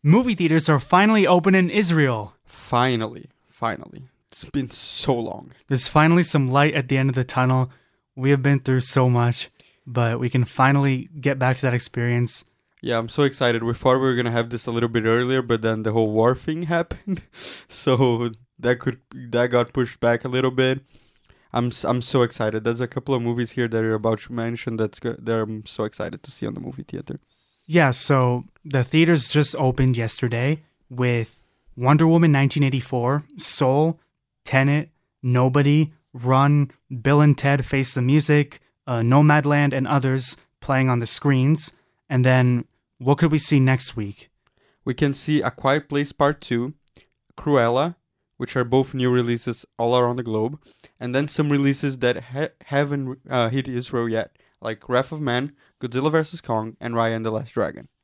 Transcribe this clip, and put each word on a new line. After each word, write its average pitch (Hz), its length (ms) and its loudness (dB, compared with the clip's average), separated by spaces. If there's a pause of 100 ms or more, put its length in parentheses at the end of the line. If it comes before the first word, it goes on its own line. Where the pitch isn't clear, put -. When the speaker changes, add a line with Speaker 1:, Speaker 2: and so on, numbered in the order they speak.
Speaker 1:
Movie 214 320 4
theaters 160 340 2
are 147 100 4
finally 202 480 4
open 180 280 4
in 185 140 2
Israel. 151 680 0 (100)
Speaker 2:
Finally, 120 840 -4 (200)
finally. - 580 -10 (240)
It's - 140 -16
been 131 240 -6
so - 460 -4
long. - 360 -10 (160)
Speaker 1:
There's 131 220 -2
finally 165 340 4
some 139 240 0
light 143 280 2
at 135 120 -4
the 135 100 0
end 135 120 2
of 123 60 -4
the 127 80 0
tunnel. 127 480 0 (440)
We 131 140 -2
have 139 140 4
been 139 160 2
through 131 220 0
so 127 280 2
much, 120 400 0 (360)
but 120 340 -2
we 123 100 -2
can 123 160 0
finally 135 640 2 (100)
get 135 200 -2
back 127 180 0
to - 60 -8
that 127 100 0
experience. 120 720 -2 (360)
Speaker 2:
Yeah, 117 180 -2
I'm 113 100 -8
so 147 140 0
excited. 120 400 0
We 117 100 -2
thought 127 220 2
we 131 120 0
were 123 80 2
gonna 120 160 -2
have 117 180 -2
this 117 180 -8
a 120 40 -6
little 117 180 0
bit 113 160 -2
earlier, 123 360 2
but 117 200 -2
then 110 220 -2
the 107 80 -2
whole 110 200 0
war 113 240 2
thing 160 280 -8
<laughs> 170 140 -2
happened. - 460 -6 (440)
So 120 640 0 (280)
that 120 200 0
could, 120 200 -6 (140)
that 120 340 -2
got 120 260 0
pushed 123 260 -4
back 117 240 0
a 131 60 -8
little 127 220 0
bit. 131 300 0 (680)
I'm 120 160 -2
s-, - 160 -8
I'm 123 180 0
so 127 200 0
excited. 110 420 -2
There's 117 180 -4
a 120 60 -4
couple 135 260 -6
of 123 80 -2
movies 117 300 -4
here 120 160 -2
that 113 140 -2
you're 110 140 0
about 110 240 -2
to - 140 -16
mention 117 440 -6
that's 107 220 -4
go-, 120 180 -8
that 113 220 -4
I'm 107 260 -6
so - 180 -8
excited - 400 -10
to - 80 -20
see - 160 -10
on 107 60 -8
the - 80 -10
movie - 220 -12
theater. - 360 -12 (460)
Speaker 1:
Yeah, 156 260 2
so 123 540 0 (180)
the 139 200 -2
theaters 160 440 2
just - 280 0
opened 127 420 0
yesterday 120 640 -2 (280)
with 120 520 -4 (340)
Wonder 147 320 4
Woman 165 240 6
nineteen 139 320 2
eighty-four, 131 600 -2 (140)
Soul, 151 600 2 (440)
Tenet, 143 460 0 (340)
Nobody, 139 680 2 (220)
Run, 135 580 2 (300)
Bill 147 200 4
and 151 140 6
Ted 139 300 0
Face 135 300 -2
the 127 60 0
Music, 147 600 2 (240)
uh, 120 140 -4
Nomadland, 143 760 4
and 135 140 -2
others 131 500 0 (220)
playing 131 300 0
on 120 100 0
the 113 80 -4
screens. 143 680 0 (340)
And 127 160 0
then 123 420 2 (340)
what 139 180 2
could 160 140 2
we 156 80 2
see 147 200 2
next 131 380 2
week? 101 320 -10 (560)
Speaker 2:
We 131 80 -4
can 139 200 0
see 151 280 -2
A - 80 -2
Quiet 143 400 -2
Place 143 220 -4
Part 147 300 0
Two, 123 340 -4 (600)
Cruella, 135 600 0 (420)
which - 180 -10
are 127 80 0
both 131 300 0
new 127 160 0
releases 120 560 -2 (140)
all 117 180 2
around 123 200 0
the 127 60 -8
globe, 117 360 -4 (400)
and 123 160 -6
then 139 120 0
some 147 240 -2
releases 139 460 0
that 123 280 -2
ha-, 131 240 -6 (160)
haven't, 139 520 -4 (100)
uh, 123 220 0
hit 135 180 -4
Israel 123 400 -4
yet, 113 300 -6 (240)
like 110 260 -10
Wrath 127 240 -2
of 156 80 -12
Man, 135 340 -4 (280)
Godzilla 131 300 -2
versus 160 280 -2
Kong, 110 400 -6
and 117 140 -8
Raya 113 220 0
and 113 100 -6
the 110 60 -2
Last 110 200 -8
Dragon. - 380 -6 (140)